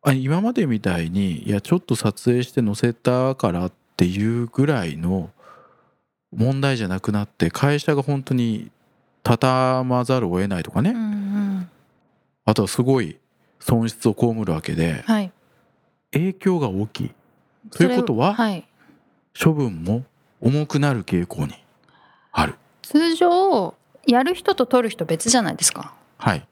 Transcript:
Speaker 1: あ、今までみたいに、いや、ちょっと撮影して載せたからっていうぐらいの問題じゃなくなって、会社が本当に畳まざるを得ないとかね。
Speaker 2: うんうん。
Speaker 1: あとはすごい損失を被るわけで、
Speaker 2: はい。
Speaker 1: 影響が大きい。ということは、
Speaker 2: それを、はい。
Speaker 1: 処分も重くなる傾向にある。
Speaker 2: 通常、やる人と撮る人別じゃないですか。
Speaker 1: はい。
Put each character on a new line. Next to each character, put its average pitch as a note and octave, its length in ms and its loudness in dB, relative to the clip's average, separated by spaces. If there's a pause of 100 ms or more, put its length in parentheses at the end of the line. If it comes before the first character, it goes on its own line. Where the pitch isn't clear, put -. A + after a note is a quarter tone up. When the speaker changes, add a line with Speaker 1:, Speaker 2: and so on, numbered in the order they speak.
Speaker 1:
あ、 C#3 100 2
今 C3+ 280 0
ま A#3+ 120 0
で A3 140 0
み A2+ 120 0
た F2+ 200 0
い E2 100 -4
に、 F#2 380 -2
い - 20 -8
や、 G#2 120 0
ち - 120 0
ょ F3 40 2
っ F3+ 40 -2
と - 140 -2
撮 - 340 -4
影 B2 140 2
し B2 80 -10
て C3 100 0
載 G#2+ 140 0
せ A#2+ 180 0
た B2+ 420 0
か A2+ 160 0
ら F2 140 -2
っ F2+ 60 -4 (260)
て F#2 80 4
い G#2+ 380 -2
う - 40 -4
ぐ C3+ 180 0
ら C3 200 0
い D2+ 120 -8
の F2 340 -4 (1000)
問 C3 280 0
題 C3+ 160 0
じ A2 80 -4
ゃ - 20 -4
な F#2 140 -2
く A2 100 -4
な G#2 140 0
っ - 20 -20
て、 - 240 -2
会 C#3+ 300 0
社 D#3 120 0
が C#3 80 0
本 C#3 220 -2
当 C3+ 100 -4
に A2+ 380 -2 (500)
畳 B2+ 680 2
ま B2 180 0
ざ C3 120 0
る A2+ 100 0
を E2+ 40 0 (100)
得 G2+ 60 0
な F#2 140 -2
い - 20 -4
と - 80 -10
か - 100 0
ね。 F3+ 100 2
Speaker 2:
う - 20 -2
ん A#3+ 40 -4
う - 60 -6
ん。 G3+ 640 -4 (760)
Speaker 1:
あ A2 80 2
と G#2+ 100 2
は F#2+ 60 0
す - 120 -2
ご B2+ 200 2
い D#2 160 -6 (420)
損 A2+ 300 0
失 - 180 -2
を G#2+ 60 2
被 A#2+ 200 0 (120)
る F2 80 0
わ D#2 80 -4
け - 120 -6
で、 E2 320 -2
Speaker 2:
は G#3+ 160 2
い。 F#3 100 -8 (840)
Speaker 1:
影 F3+ 200 0
響 F#3 260 0
が C3 100 -2
大 G2 180 -2
き - 180 -8
い。 - 60 -10 (580)
と - 140 2
い B3 100 4
う - 40 2
こ B3 60 2
と D#3 120 0
は、 E3 200 2
Speaker 2:
そ A#3+ 80 0
れ A3 40 2
を、 - 20 0
は G3 60 -2
い。 - 120 -12 (760)
Speaker 1:
処 D#3+ 120 6
分 A2 300 -2
も A2 200 -2 (380)
重 D3 240 2
く C#3+ 140 -2
な C#3+ 140 2
る G#2 120 -2
傾 F2 200 0
向 - 200 -6
に C#2 80 -10 (800)
あ - 120 2
る。 - 100 -6 (260)
Speaker 2:
通 E4 340 2
常、 F4 600 2 (300)
や B3 180 4
る F4+ 120 0
人 G4 200 0
と B3+ 100 2
撮 B3 160 4
る A3+ 80 -2
人 F3+ 160 -6
別 E3 240 -2
じ B3 80 4
ゃ A#3+ 40 4
な E3+ 100 -2
い - 40 -8
で - 80 -6
す - 80 2
か。 - 220 -12 (240)
Speaker 1:
は G2+ 180 0
い。 C#2 160 -8